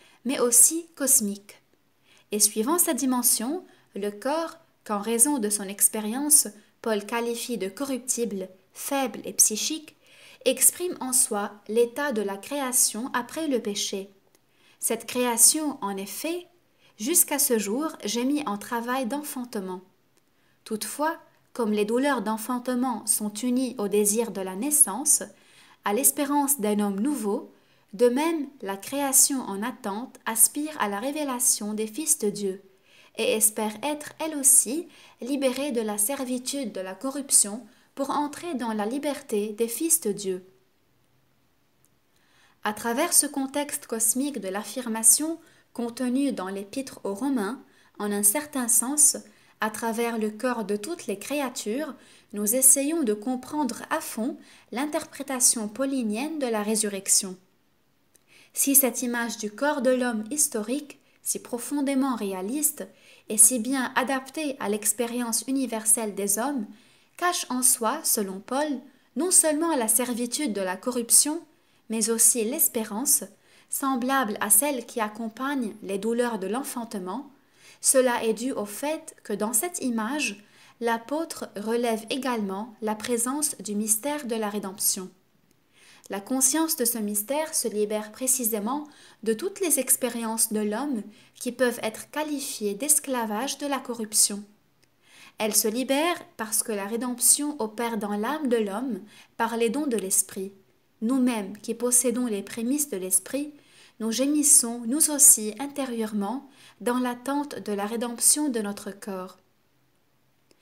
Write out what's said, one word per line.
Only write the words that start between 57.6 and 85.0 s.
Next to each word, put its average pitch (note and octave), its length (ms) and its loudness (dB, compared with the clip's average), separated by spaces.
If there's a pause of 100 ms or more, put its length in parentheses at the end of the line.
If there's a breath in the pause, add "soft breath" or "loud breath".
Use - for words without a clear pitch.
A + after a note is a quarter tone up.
Si - 220 2
cette B3+ 280 4
image A#3+ 340 -2
du G#3 140 -6
corps C#4+ 320 0
de B3+ 80 4
l'homme B3 400 0
historique, C4 680 -2 (220 soft breath)
si - 160 -4
profondément C4+ 800 0
réaliste, G3+ 720 -2 (420 loud breath)
et G#3+ 100 0
si B3+ 200 6
bien B3+ 380 -2
adaptée C4 640 -2
à G3+ 80 -4
l'expérience A#3 800 -2
universelle A3+ 640 0
des G3 240 0
hommes, B3 280 -2 (500 loud breath)
cache F4 320 0
en B3+ 140 -2
soi, B3 420 2
selon F#3+ 360 0
Paul, C#4+ 400 -2 (360 loud breath)
non F4+ 140 0
seulement D#4+ 460 4
la A3+ 120 0
servitude B3 640 0
de G3 80 -2
la F#3 160 -2
corruption, B3+ 640 2 (480 soft breath)
mais A3 220 0
aussi A3+ 340 4
l'espérance, A3 800 0 (460 soft breath)
semblable C4 720 0
à G#3 100 0
celle C4+ 360 4
qui - 140 -6
accompagne A#3 840 -4
les F#3+ 160 -4
douleurs A#3 400 0
de F#3+ 80 -4
l'enfantement, A3+ 840 -6 (500 soft breath)
cela B3+ 440 4
est A3 100 2
dû B3 180 -4
au G#3 140 -4
fait D4+ 480 -6 (100)
que - 80 -6
dans G#3 200 -2
cette F4 280 -2
image, A3+ 640 -2 (360 loud breath)
l'apôtre A#3 760 -2
relève A3+ 540 0
également A3+ 720 -4
la G#3+ 120 0
présence B3 640 -2
du G3+ 160 -6
mystère B3+ 520 -2
de A3+ 100 -2
la G#3+ 140 -2
rédemption. G3 580 -4 (1000 soft breath)